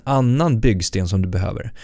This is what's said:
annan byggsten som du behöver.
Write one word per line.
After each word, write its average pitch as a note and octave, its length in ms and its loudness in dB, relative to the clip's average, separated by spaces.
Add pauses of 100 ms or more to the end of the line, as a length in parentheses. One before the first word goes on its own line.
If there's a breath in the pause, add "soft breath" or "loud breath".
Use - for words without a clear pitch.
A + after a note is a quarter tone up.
annan C3 560 2
byggsten F#2 480 0
som F#2+ 140 0
du F#2 60 -2
behöver. F#2 440 -4 (120)